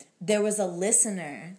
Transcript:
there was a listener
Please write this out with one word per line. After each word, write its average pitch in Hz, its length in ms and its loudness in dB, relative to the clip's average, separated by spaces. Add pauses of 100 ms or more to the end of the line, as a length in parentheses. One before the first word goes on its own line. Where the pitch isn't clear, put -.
(220)
there 208 200 2
was 208 180 0
a 196 60 2
listener 180 920 -2